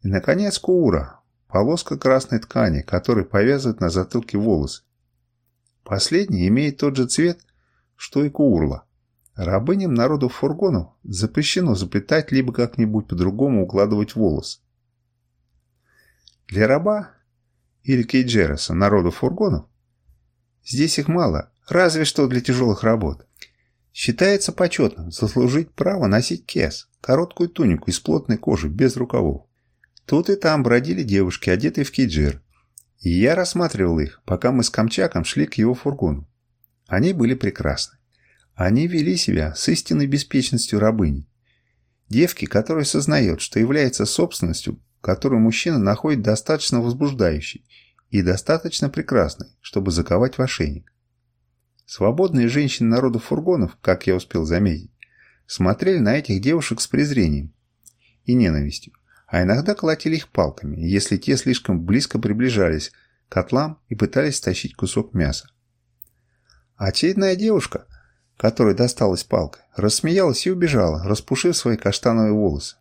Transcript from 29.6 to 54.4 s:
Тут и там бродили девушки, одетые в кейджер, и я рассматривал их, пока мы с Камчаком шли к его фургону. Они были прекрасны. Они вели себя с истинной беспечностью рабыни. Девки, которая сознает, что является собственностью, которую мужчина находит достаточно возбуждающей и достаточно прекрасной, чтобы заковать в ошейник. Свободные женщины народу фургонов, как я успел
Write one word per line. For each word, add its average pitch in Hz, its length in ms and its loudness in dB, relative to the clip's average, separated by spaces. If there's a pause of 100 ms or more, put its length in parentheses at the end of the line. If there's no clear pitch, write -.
Тут 165 240 0
и 196 80 2
там 156 260 2
бродили 135 400 2
девушки, 98 460 0
одетые 127 340 0
в - 80 -6
кейджер, 76 500 0 (600)
и 90 80 -2
я 107 260 4
рассматривал 165 640 0
их, 73 240 -6
пока 123 300 -2
мы 123 100 2
с - 60 -2
Камчаком 117 560 -2
шли 143 200 -2
к - 100 -12
его 113 180 2
фургону. 92 520 -4 (640)
Они 131 240 0
были 127 220 0
прекрасны. - 640 -4 (580)
Они 110 320 2
вели 170 300 0
себя 78 360 0
с - 140 -4
истинной 156 400 0
беспечностью 131 720 -2
рабыни. 98 480 0 (800)
Девки, - 380 0
которая 143 400 -2
сознает, 139 560 0
что - 180 -4
является 127 460 2
собственностью, - 720 -2 (220)
которую 113 400 0
мужчина 113 360 2
находит 107 440 0
достаточно 120 600 0
возбуждающей 120 840 -2 (460)
и 101 100 2
достаточно 143 680 -2
прекрасной, 117 600 -2 (100)
чтобы 95 320 -4
заковать 87 460 0
в 131 40 -2
ошейник. 76 520 -4 (920)
Свободные 139 600 2
женщины 131 400 0
народу 120 320 2
фургонов, 151 600 -2
как - 260 0
я 95 80 2
успел 85 300 -4